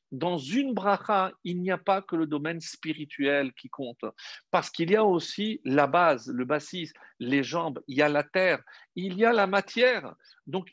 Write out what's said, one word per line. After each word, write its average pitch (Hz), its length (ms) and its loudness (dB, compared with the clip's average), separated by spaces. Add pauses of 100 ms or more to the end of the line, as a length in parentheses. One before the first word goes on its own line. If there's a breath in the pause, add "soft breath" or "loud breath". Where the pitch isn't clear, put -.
(120)
dans 170 260 -2
une 233 360 -2
bracha, 190 580 2 (120)
il 180 180 -4
n'y 185 100 0
a 180 60 0
pas 196 240 0
que 196 140 -6
le 160 120 0
domaine 151 320 -4
spirituel 143 960 -2
qui - 160 -18
compte, 120 360 -10 (460 loud breath)
parce 170 180 0
qu'il 170 220 -2
y 208 40 4
a 220 80 4
aussi 208 600 0
la 143 240 4
base, 143 400 2
le 123 180 -4
bassis, 151 480 -6 (260 loud breath)
les 131 240 0
jambes, 156 440 -4
il 131 100 -4
y 143 40 4
a 147 80 6
la 147 140 2
terre, 180 380 0 (340 loud breath)
il 180 220 -6
y 220 80 4
a 233 80 6
la 202 140 4
matière. 202 680 2 (300 soft breath)
Donc, 180 280 -6